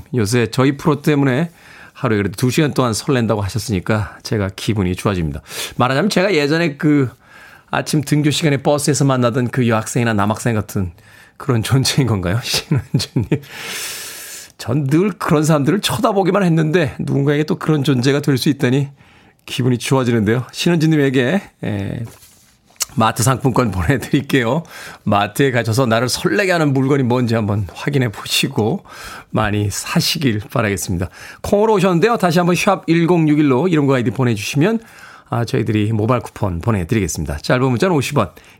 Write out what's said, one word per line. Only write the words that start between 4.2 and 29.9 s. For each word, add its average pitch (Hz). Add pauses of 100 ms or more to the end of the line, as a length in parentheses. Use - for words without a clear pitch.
제가 101
기분이 98
좋아집니다." 85 (340)
말하자면 135
제가 196
예전에 151
그 147 (580)
아침 139
등교 147
시간에 143
버스에서 147
만나던 123
그 123
여학생이나 113
남학생 107
같은 98 (420)
그런 120
존재인 131
건가요? 98
<laughs> -
신은주님. - (1300)
전 135
늘 175
그런 156
사람들을 151
쳐다보기만 196
했는데 160
누군가에게 139
또 160
그런 151
존재가 135
될 139
수 139
있다니 139 (560)
기분이 123
좋아지는데요. 117
신은주님에게, 156 (220)
에, 104 (920)
마트 113
상품권 123
보내드릴게요. 131 (400)
마트에 104
가셔서 117
나를 117
설레게 196
하는 156
물건이 135
뭔지 120
한번 104
확인해 139
보시고 131 (460)
많이 104
사시길 123 (100)